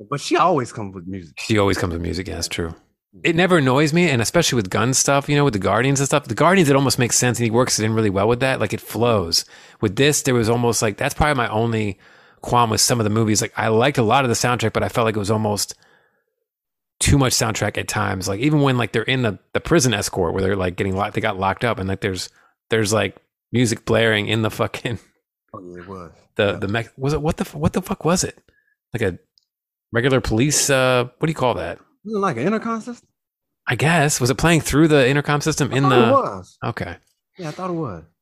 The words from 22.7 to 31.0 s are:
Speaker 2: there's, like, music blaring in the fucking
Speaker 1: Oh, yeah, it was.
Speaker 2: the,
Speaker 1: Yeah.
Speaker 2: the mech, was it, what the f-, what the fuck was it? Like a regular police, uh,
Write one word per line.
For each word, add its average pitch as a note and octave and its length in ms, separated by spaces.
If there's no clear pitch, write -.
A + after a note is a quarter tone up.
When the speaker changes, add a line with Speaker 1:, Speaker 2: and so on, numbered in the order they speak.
Speaker 2:
there's, A2 220
like, G2+ 240
music A2+ 320
blaring A2 420
in A2 160
the G#2+ 80
fucking - 480
Speaker 1:
Oh, G2+ 100
yeah, F2+ 200
it F2+ 60
was. F2+ 220
Speaker 2:
the, G#2+ 120
Speaker 1:
Yeah. G2+ 120
Speaker 2:
the F#2+ 100
mech, A2+ 280
was C3+ 160
it, D3 100
what E3 140
the - 80
f-, - 100
what D#3 200
the F#3+ 80
fuck - 220
was F3 200
it? - 160
Like A2+ 100
a F#2 160
regular B2 280
police, B2 480
uh, C3 360